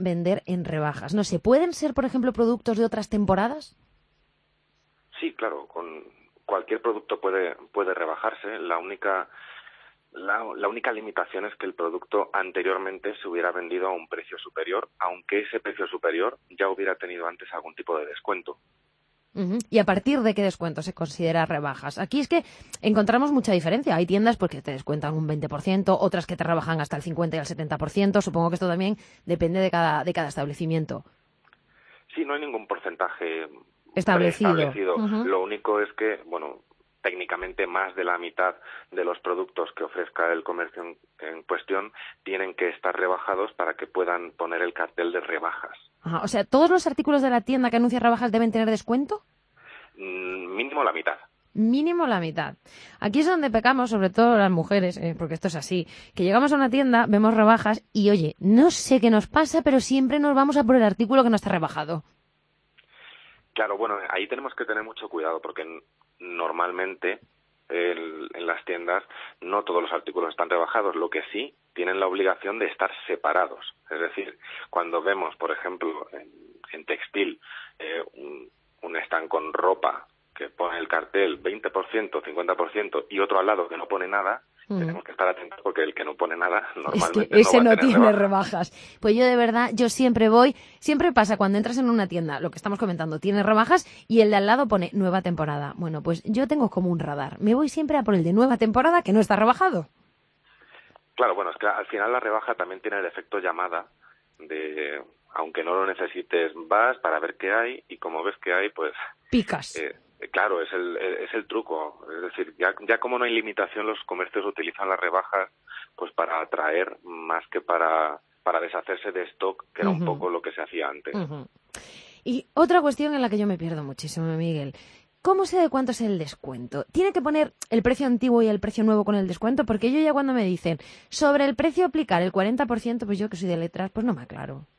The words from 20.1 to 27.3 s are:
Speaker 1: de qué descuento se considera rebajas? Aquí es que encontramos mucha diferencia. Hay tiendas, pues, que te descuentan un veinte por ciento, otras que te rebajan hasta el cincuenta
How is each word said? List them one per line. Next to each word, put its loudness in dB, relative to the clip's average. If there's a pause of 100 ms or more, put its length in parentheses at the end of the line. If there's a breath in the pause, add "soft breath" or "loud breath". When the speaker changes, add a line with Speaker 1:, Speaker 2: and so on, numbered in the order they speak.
Speaker 1:
de 2
qué -2
descuento -4
se -10
considera -2
rebajas? -6
Aquí -2
es -2
que 2 (380 loud breath)
encontramos 4
mucha 2
diferencia. 2
Hay 2
tiendas, 4
pues, 0
que -10
te -8
descuentan -4
un -2
veinte -2
por -6
ciento, 2
otras 0
que -6
te -4
rebajan 0
hasta -4
el -6
cincuenta -2